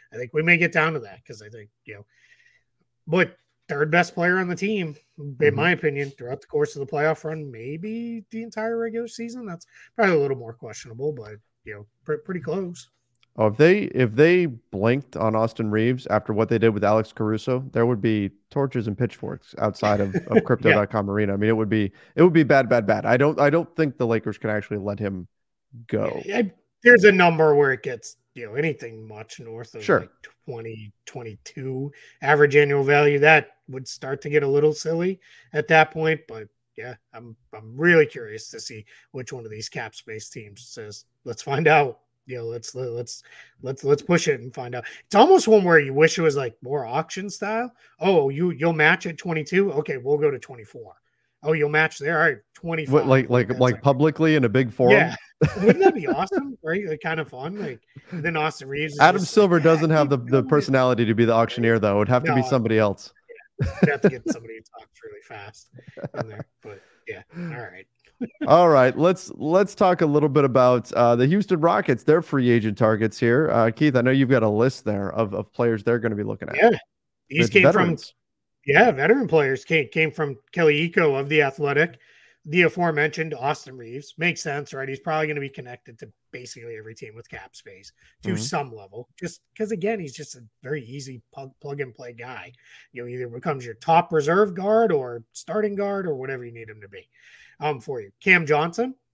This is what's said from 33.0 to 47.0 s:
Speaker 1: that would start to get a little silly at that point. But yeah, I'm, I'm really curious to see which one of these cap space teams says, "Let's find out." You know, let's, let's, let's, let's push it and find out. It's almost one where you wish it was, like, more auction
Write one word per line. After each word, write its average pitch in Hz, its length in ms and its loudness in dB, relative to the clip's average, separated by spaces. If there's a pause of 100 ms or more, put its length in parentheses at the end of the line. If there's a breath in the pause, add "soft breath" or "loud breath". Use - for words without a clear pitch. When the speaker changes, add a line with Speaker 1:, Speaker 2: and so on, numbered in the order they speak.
Speaker 1:
that 151 300 6 (180)
would 131 180 -14
start - 360 -10
to 156 60 -10
get 147 140 2
a 139 60 -2
little 143 240 4
silly 170 480 -4 (320 soft breath)
at 151 160 -4
that 156 240 6
point. 160 340 -2
But 110 220 -14 (280)
yeah, 120 180 -16 (180)
I'm, 117 240 -20 (160)
I'm 110 240 -18
really 160 300 4
curious 110 440 -14
to - 80 -18
see 107 260 -16 (280 soft breath)
which 127 200 -12
one 123 120 -14
of 110 60 -16
these 107 180 -12
cap 113 260 -12
space - 340 -16
teams 104 380 -18
says, 107 380 -18 (200)
"Let's 120 180 -12
find 143 260 0
out." 147 320 2 (260)
You 127 100 -14
know, 117 80 -12
let's, 113 320 -12
let's, 120 480 -10 (380 loud breath)
let's, 135 200 -10
let's 143 200 2
push 170 260 0
it 135 120 -2
and 127 140 -16
find 123 220 -12
out. 117 80 -10 (220 loud breath)
It's - 100 -2
almost 320 320 8
one 214 160 6
where 170 160 6
you 135 120 -4
wish 156 240 4
it 170 60 -2
was, 151 140 2
like, 127 260 -4
more 131 240 -6
auction 160 420 -6